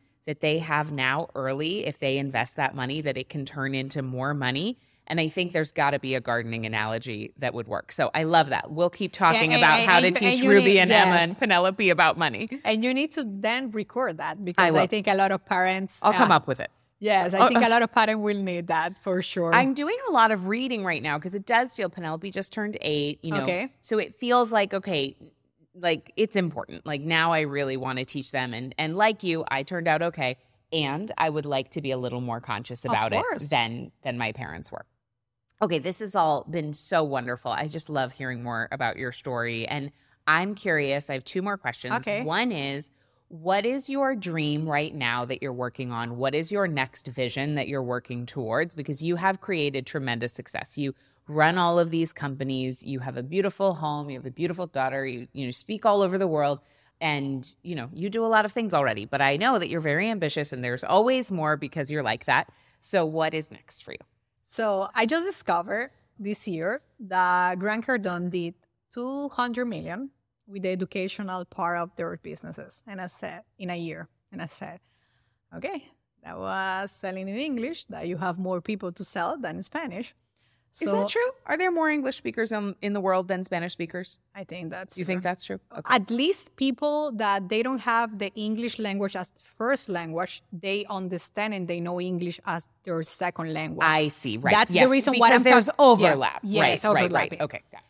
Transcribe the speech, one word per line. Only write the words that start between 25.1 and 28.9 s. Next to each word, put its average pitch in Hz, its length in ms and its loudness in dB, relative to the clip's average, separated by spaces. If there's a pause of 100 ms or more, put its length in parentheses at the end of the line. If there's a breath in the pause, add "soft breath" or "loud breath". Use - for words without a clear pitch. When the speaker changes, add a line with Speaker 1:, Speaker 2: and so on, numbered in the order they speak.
Speaker 1:
like, 175 420 -2
it's - 200 2
important. 147 500 -4
Like, 147 140 -4
now 165 320 2
I 160 80 4
really 139 380 -2
wanna 131 260 -4
teach - 280 -8
them. 127 220 -2
And, 127 240 -10
and 156 180 -2